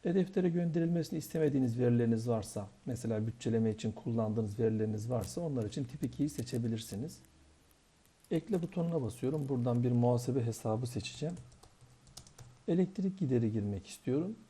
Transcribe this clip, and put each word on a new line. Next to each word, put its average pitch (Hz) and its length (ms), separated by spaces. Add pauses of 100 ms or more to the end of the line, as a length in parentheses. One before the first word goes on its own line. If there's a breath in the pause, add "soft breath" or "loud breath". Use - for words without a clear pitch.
E-deftere 185 440
gönderilmesini 165 680
istemediğiniz 139 600
verileriniz 120 500
varsa, 107 400 (180)
mesela 113 400
bütçeleme 113 440
için 107 220
kullandığınız 107 680
verileriniz 110 520
varsa 123 300
onlar 139 240
için 131 200
tip 147 200
ikiyi 143 240
seçebilirsiniz. 117 880 (1120)
Ekle 170 320
butonuna 165 400
basıyorum. 135 460
Buradan 123 340
bir 123 100
muhasebe 120 520
hesabı 117 420
seçeceğim. 123 480 (1300)
Elektrik 185 500
gideri 120 340
girmek 101 340
istiyorum. 165 500 (140)